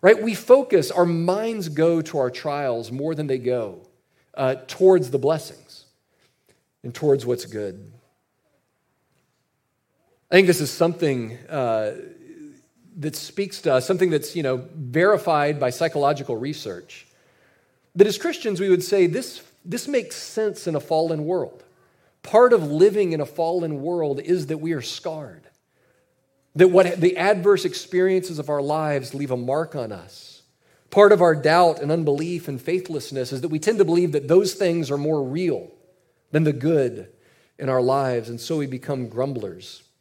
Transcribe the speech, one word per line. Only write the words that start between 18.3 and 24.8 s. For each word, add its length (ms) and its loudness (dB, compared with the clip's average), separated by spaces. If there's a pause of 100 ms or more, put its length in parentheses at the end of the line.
we 100 -2
would 140 2
say, 220 2
"This, 380 -6 (200)
this 240 -8
makes 280 -4
sense 500 -6
in 100 -4
a 40 -2
fallen 460 -4
world." 380 -6 (600)
Part 300 6
of 180 0
living 420 2
in 80 -4
a 40 -2
fallen 580 -4
world 360 -4
is 280 -2
that 100 -4
we 160 -4
are 80 -4